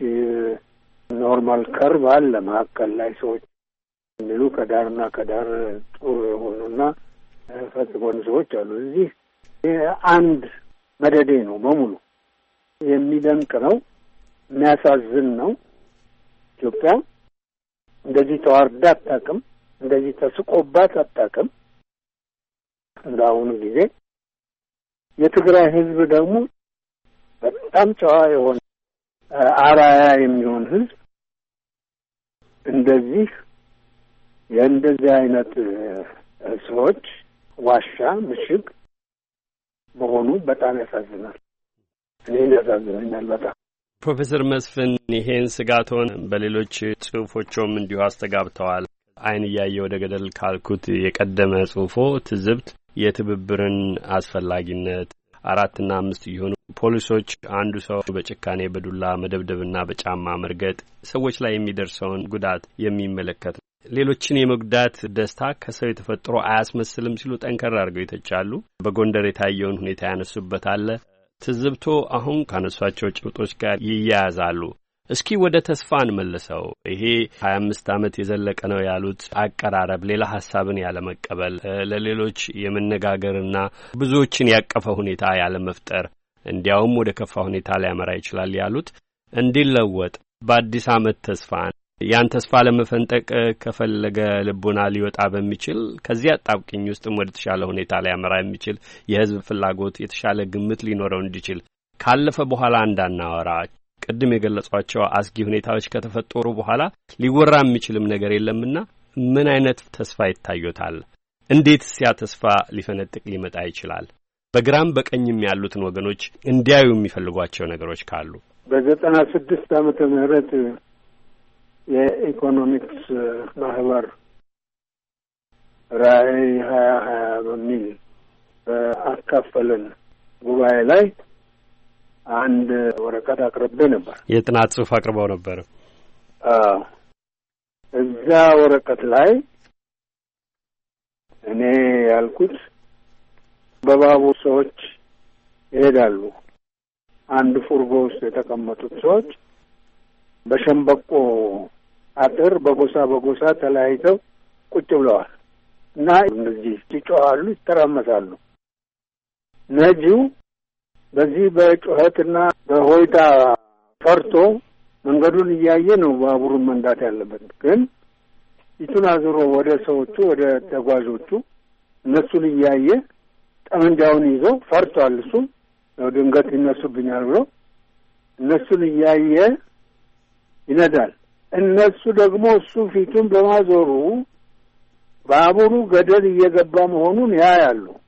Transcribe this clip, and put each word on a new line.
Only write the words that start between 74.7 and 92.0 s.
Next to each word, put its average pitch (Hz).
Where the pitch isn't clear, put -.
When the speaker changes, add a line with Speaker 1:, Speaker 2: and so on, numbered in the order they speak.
Speaker 2:
እስኪ -
ወደ 175
ተስፋ -
እንመልሰው። 92
ይሄ 95
ሃያ 98
አምስት 104
ዓመት 101
የዘለቀ 101
ነው 98
ያሉት 95
አቀራረብ፣ 95
ሌላ 104
ሀሳብን 98
ያለመቀበል፣ 90
ለሌሎች 107
የመነጋገርና 98
ብዙዎችን 131
ያቀፈ 110
ሁኔታ 98
ያለመፍጠር፣ 92
እንዲያውም 98
ወደ 113
ከፋ -
ሁኔታ 95
ሊያመራ 90
ይችላል 92
ያሉት 98
እንዲለወጥ 117
በአዲስ 117
ዓመት 110
ተስፋ -